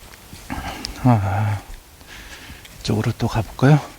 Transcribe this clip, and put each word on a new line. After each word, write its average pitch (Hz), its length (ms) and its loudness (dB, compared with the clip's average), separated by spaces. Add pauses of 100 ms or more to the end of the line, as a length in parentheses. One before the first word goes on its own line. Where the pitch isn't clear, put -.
(1040)
아, 104 560 2 (1200)
이쪽으로 110 380 0
또 117 100 0
가볼까요? 131 520 4 (200)